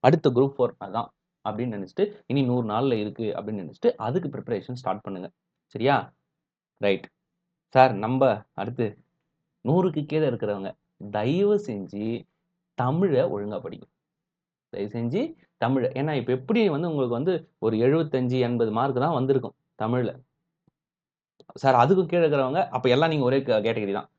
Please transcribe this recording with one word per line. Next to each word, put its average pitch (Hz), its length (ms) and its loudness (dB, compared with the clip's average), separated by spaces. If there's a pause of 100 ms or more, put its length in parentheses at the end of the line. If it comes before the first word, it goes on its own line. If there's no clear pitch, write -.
அடுத்த 151 300 4
குரூப் 135 280 2
ஃபோர் 120 220 2
அதான் 101 280 -6 (400)
அப்படின்னு 110 280 -4
நினைச்சிட்டு, 175 360 -4 (140)
இனி 135 160 0
நூறு 123 260 0
நாள்ல 120 240 0
இருக்கு 107 440 -4
அப்படின்னு 104 280 -8
நினைச்சிட்டு - 320 -2
அதுக்கு 147 320 -2
ப்ரிப்பரேஷன் 120 440 -8
ஸ்டார்ட் 101 280 -6
பண்ணுங்க. 95 300 -10 (360)
சரியா? 120 460 0 (680)
ரைட் 101 320 0 (580)
சார், 131 240 6
நம்ம 113 500 0 (120)
அடுத்து 113 440 -6 (720)
நூறுக்கு 160 380 0
கீழே 151 220 0
இருக்கிறவங்க 101 460 -6 (360)
தயவு 175 560 0
செஞ்சு 107 640 -6 (460)
தமிழை 151 480 0
ஒழுங்கா 101 380 -4
படிங்க. - 260 -14 (840)
தயவு 101 240 -8
செஞ்சு 143 420 -4 (220)
தமிழை, 127 340 0
ஏன்னா 143 220 -4
இப்ப 127 200 -2
எப்படி 208 360 2
வந்து 160 180 -2
உங்களுக்கு 135 280 0
வந்து 170 340 -2 (100)
ஒரு 110 180 0
எழுபத்தஞ்சு, 131 640 2
எண்பது 120 320 0
மார்க் 123 240 0
தான் 139 180 0
வந்திருக்கும் 131 420 0 (280)
தமிழ்ல. 120 380 -2 (1300)
சார், 131 200 2
அதுக்கும் 160 320 6
கீழே 170 200 2
இருக்கிறவங்க, 143 420 0
அப்ப 127 200 0
எல்லாம் 143 200 4
நீங்க 151 160 0
ஒரே 127 140 2
கே-, 120 240 0
கேட்டகரி 107 300 -2
தான். 98 160 -6 (100)